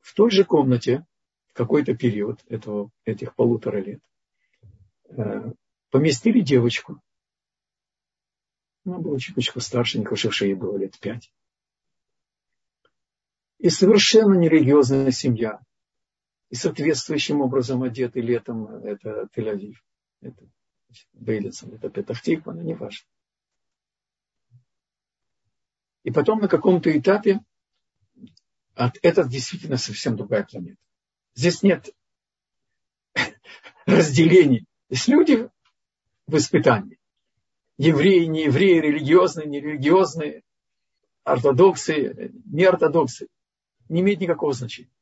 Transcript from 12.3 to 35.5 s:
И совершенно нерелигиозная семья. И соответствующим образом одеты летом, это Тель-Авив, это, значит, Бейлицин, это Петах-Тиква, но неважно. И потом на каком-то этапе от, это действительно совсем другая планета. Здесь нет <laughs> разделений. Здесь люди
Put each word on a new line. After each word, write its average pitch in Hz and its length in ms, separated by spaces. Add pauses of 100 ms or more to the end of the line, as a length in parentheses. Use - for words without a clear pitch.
И - 100
совершенно 208 680
нерелигиозная 139 760
семья. 113 500 (880)
И - 60
соответствующим 151 880
образом 127 400
одеты 123 380
летом, 117 480
это 107 680
Тель-Авив, 104 420 (440)
это, - 280 (380)
значит, - 260
Бейлицин, 107 640
это - 160
Петах-Тиква, 123 640
но 165 100
неважно. 160 440 (3000)
И - 60
потом 156 280
на 202 100
каком-то 180 480
этапе 196 440 (1300)
от, 123 280
это 170 240
действительно 131 520
совсем 110 380
другая 104 280
планета. - 340 (560)
Здесь 147 280
нет 180 260 (1300)
<laughs> - 120 (600)
разделений. 165 800 (240)
Здесь - 180
люди 269 420 (760)